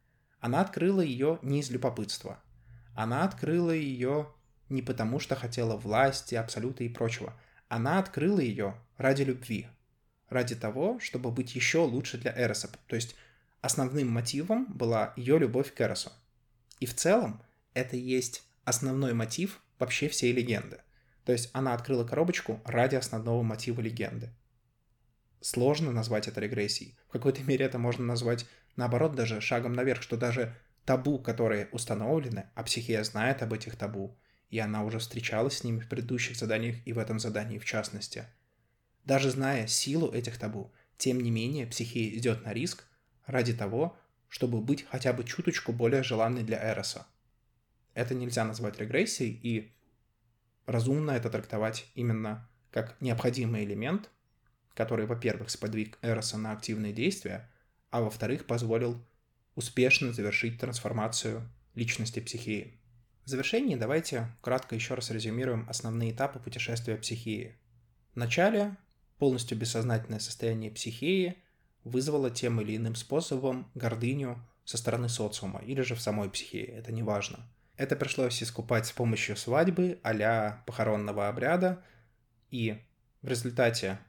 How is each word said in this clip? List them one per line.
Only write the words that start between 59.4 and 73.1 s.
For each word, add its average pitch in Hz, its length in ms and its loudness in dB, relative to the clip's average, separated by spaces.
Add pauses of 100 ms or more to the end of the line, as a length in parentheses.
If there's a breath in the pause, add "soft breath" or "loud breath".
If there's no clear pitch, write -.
успешно 127 560 4
завершить 117 480 0
трансформацию 113 920 -2 (240)
личности 113 460 -2
Психеи. - 580 -6 (460)
В - 40 -18
завершении 190 460 2
давайте 123 540 0 (120)
кратко 123 360 0
еще 120 180 -2
раз 123 160 -4
резюмируем 113 580 0
основные 113 440 -2
этапы 135 260 -2
путешествия 117 580 -4
Психеи. - 600 -6 (580)
Вначале 196 600 2 (420)
полностью 123 400 2
бессознательное 113 600 0
состояние 110 500 -2
Психеи 175 680 0 (440 soft breath)
вызвало 131 480 2
тем 117 300 0
или 107 160 -2
иным 113 180 -2
способом 131 800 -2